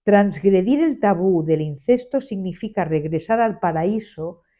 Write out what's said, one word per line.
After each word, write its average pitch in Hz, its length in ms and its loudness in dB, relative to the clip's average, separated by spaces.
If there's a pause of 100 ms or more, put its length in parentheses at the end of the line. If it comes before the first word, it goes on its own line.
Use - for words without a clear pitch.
Transgredir 202 760 2
el 311 180 0
tabú 185 440 2
del 156 180 0
incesto 240 580 -2
significa 196 640 -6
regresar 160 580 -2
al 220 180 -2
paraíso 170 840 -4 (180)